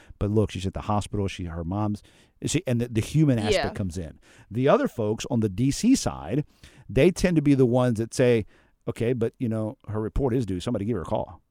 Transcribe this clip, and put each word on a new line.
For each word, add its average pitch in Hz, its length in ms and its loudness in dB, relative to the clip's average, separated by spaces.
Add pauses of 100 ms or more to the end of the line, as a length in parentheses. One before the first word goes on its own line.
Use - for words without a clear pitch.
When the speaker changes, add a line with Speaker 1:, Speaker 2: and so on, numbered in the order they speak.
(200)
Speaker 1:
But 101 100 -2
look, 104 220 2
she's 95 160 -6
at 90 60 -4
the - 80 -10
hospital. 101 460 -4
She, 92 180 -10
her 85 200 -8
mom's," 104 380 -4 (380)
you 139 60 -4
see, - 200 -2
and 120 120 0
the, 120 100 -4
the 110 120 -2
human 143 380 2
aspect 104 160 2 (100)
Speaker 2:
Yeah. 101 80 -4
Speaker 1:
comes 92 240 -6
in. 82 220 -12 (320)
The 127 180 0
other 240 180 4
folks 110 440 -4
on 123 80 2
the 110 100 2
D 120 220 0
C 139 240 2
side, 85 500 -2 (420)
they 131 240 4
tend 180 260 0
to 151 40 4
be 143 120 6
the 131 120 6
ones 123 340 2
that 113 140 -4
say, 120 320 4 (420)
"Okay, 117 240 -2
but, 117 280 -2
you 123 100 -2
know, 110 280 -4 (120)
her 104 100 -6
report 110 340 -2
is 127 120 0
due. 92 160 -4
Somebody 110 240 -4
give 117 100 -2
her 85 60 -4
a - 40 -10
call." - 460 -6